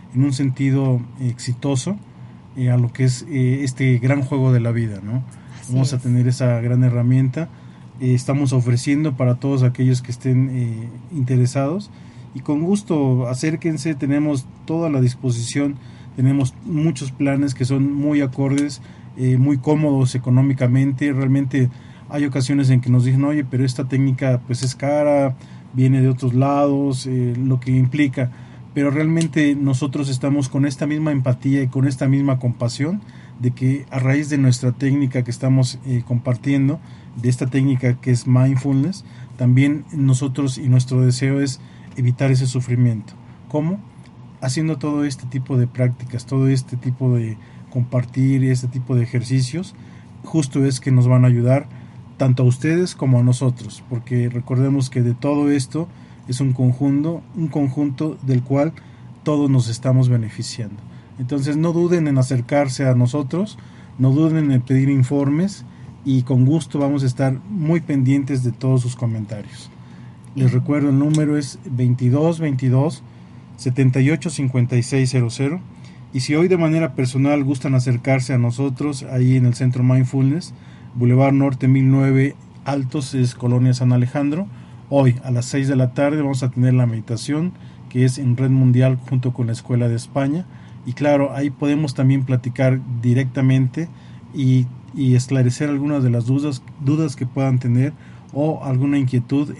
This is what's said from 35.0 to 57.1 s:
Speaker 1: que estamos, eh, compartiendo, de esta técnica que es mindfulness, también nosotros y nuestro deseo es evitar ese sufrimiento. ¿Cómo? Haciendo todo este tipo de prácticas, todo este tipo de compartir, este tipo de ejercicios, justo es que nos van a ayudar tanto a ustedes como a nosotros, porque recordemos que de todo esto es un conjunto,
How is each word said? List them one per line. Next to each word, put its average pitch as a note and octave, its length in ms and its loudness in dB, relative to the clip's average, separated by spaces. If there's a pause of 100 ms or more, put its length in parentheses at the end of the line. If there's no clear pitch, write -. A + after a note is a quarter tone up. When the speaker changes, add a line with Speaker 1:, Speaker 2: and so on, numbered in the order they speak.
Speaker 1:
que A#2+ 80 -6
estamos, C3 520 0
eh, B2 220 -2
compartiendo, C3+ 720 0 (420)
de A#2 80 0
esta B2+ 200 0
técnica C3 520 2
que B2+ 120 0
es A#2+ 160 0
mindfulness, C3+ 760 2 (320)
también C3+ 560 2
nosotros C3+ 640 0
y C#3 100 -6
nuestro B2+ 360 2
deseo C3+ 360 0
es C3+ 200 -4 (360)
evitar B2+ 340 0
ese C3 160 2
sufrimiento. B2 680 0 (360)
¿Cómo? D#3+ 300 -2 (640)
Haciendo D#3 380 -2
todo D3 260 -2
este C3+ 220 -6
tipo B2+ 320 -2
de B2 80 4
prácticas, A#2+ 580 -4
todo C3+ 240 0
este C3 280 -2
tipo B2 380 0
de A2+ 220 -2 (320)
compartir, B2+ 760 0
este B2+ 240 0
tipo B2+ 260 -4
de A#2+ 80 2
ejercicios, C3 720 -2 (500)
justo C#3+ 400 0
es C3+ 160 0
que C#3 120 0
nos B2 160 6
van B2+ 160 6
a B2 40 6
ayudar B2 380 2 (500)
tanto C3 280 2
a - 20 6
ustedes D#3+ 480 0
como C3 240 2
a A#2+ 40 2
nosotros, B2 680 -2
porque A#2+ 380 -4
recordemos C3 600 0
que B2 140 0
de A#2+ 120 0
todo C#3+ 360 0
esto C#3+ 380 -2 (400)
es B2 120 -4
un C3+ 120 2
conjunto, C#3 720 0 (140)